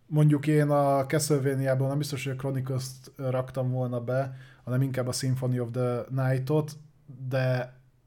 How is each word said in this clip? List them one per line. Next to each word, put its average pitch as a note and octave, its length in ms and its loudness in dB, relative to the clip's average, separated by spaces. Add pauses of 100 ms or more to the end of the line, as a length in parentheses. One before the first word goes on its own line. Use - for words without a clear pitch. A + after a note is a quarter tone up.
Mondjuk D3+ 400 4
én D3+ 220 4
a C#3 360 4
Castlevania-ból C3+ 840 2
nem C#3 100 0
biztos, C3+ 260 -4
hogy C3+ 100 -4
a - 20 -8
Chronicles-t C3 840 -6
raktam B2+ 540 -2
volna B2 300 -2
be, C3 360 -2 (260)
hanem B2+ 180 0
inkább B2+ 260 -2
a B2+ 40 -4
Symphony B2+ 480 -2
of A#2+ 120 -2
the B2 380 0
Night-ot, C3 600 0 (580)
de B2+ 440 0 (340)